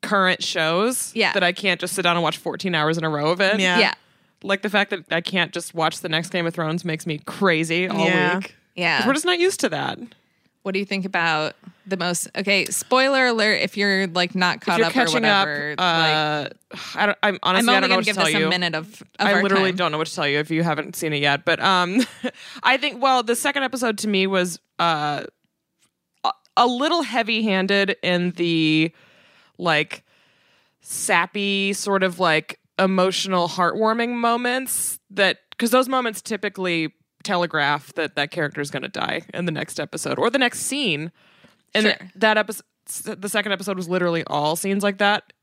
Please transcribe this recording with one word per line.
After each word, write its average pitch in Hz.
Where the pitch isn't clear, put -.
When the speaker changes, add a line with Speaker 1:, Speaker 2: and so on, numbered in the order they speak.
Speaker 1:
current 185
shows 180
Speaker 2:
Yeah. 220
Speaker 1:
that 185
I 175
can't 185
just 175
sit 190
down 170
and 170
watch 156
fourteen 175
hours 156
in 160
a 160
row 151
of 180
it. 202
Speaker 3:
Yeah. 180
Speaker 2:
Yeah. 196
Speaker 1:
Like, 196
the 214
fact 202
that 185
I 165
can't 175
just -
watch 160
the -
next 165
Game 170
of 165
Thrones 165
makes 160
me 151
crazy 170
all 196
Speaker 3:
Yeah. 180
Speaker 1:
week. -
Speaker 2:
Yeah. 165
Speaker 1:
'Cause 120
we're 269
just 302
not 359
used 370
to -
that. -
Speaker 2:
What 196
do 190
you 196
think 190
about 165
the 190
most, 175
okay, 190
spoiler 262
alert 214
if -
you're, 196
like, 180
not 180
Speaker 1:
If -
Speaker 2:
caught 226
Speaker 1:
you're 220
Speaker 2:
up 220
or 254
Speaker 1:
catching 233
up, 196
Speaker 2:
whatever, 147
Speaker 1:
uh, 156
Speaker 2:
like, -
Speaker 1:
I 196
don't, 208
I'm 208
honestly, -
Speaker 2:
I'm -
Speaker 1:
I 185
Speaker 2:
only 214
Speaker 1:
don't 226
know -
Speaker 2:
gonna -
Speaker 1:
what -
to -
Speaker 2:
give 214
Speaker 1:
tell -
Speaker 2:
this 156
Speaker 1:
you. 156
Speaker 2:
a -
minute 175
of, 165
of 202
Speaker 1:
I 202
Speaker 2:
our 180
Speaker 1:
literally 196
Speaker 2:
time. 180
Speaker 1:
don't 175
know 151
what 160
to -
tell 160
you 143
if 151
you 160
haven't 156
seen 156
it 143
yet. 143
But, 165
um, 185
<laughs> -
I 254
think, 247
well, 262
the 233
second 277
episode 240
to 214
me 190
was, 185
uh, 151
a, -
a 240
little 294
heavy-handed 202
in 180
the, 160
like, 156
sappy, 196
sort 196
of, 180
like, 160
emotional, 185
heartwarming 220
moments 247
that, 285
'cause 233
those 254
moments 240
typically 185
telegraph 156
that 156
that 147
character 147
is 143
gonna 131
die -
in 180
the 165
next -
episode 139
or 170
the 247
next 247
scene. 170
And 214
Speaker 2:
Sure. 196
Speaker 1:
th-, 185
that 214
episode, 214
the 202
second 208
episode 190
was 175
literally 175
all 147
scenes 196
like 202
that. 202